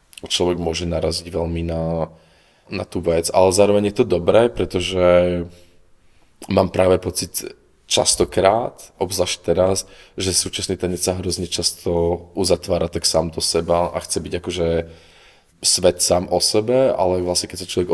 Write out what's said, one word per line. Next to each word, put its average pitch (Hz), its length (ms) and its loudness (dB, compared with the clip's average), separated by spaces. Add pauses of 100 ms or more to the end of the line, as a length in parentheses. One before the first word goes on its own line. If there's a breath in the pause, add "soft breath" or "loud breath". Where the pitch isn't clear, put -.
(260)
človek 90 320 0
môže 85 320 -4
naraziť 82 400 -2
veľmi 85 320 -4
na, 82 480 -4 (640 soft breath)
na 95 160 -6
tú 92 160 -6
vec. 85 240 2
Ale 92 240 4
zároveň 101 400 4
je - 80 0
to 123 40 4 (120)
dobré, 95 320 4
pretože 90 960 2 (1040 soft breath)
mám 95 240 4
práve 92 240 4
pocit - 520 -6 (380)
častokrát, - 1120 0
obzvlášť 92 380 -2 (100)
teraz, 92 400 2 (320 loud breath)
že 92 160 -2
súčasný - 400 -4
tanec 90 240 -4
sa 92 160 0
hrozne 92 320 -4
často 85 720 -2 (160)
uzatvára 85 560 0
tak - 160 -4
sám 82 240 0
do - 80 -8
seba 85 560 0
a - 80 -4
chce - 160 -4
byť 80 140 -10 (100)
akože 87 240 -2 (960 loud breath)
svet 90 400 2
sám 90 240 0
o 87 160 0
sebe, 123 480 2
ale 92 320 0
vlastne 87 240 -2
keď 90 160 -10
sa - 80 -12
človek 90 220 -2